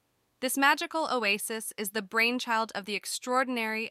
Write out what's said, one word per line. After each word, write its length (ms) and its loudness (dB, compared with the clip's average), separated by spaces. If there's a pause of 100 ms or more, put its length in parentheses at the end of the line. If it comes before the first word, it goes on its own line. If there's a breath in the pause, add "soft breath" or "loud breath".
(420)
This 140 0
magical 560 2
oasis 640 0
is 140 -4
the 140 -4
brainchild 720 0
of 100 -6
the 80 -4
extraordinary 960 -2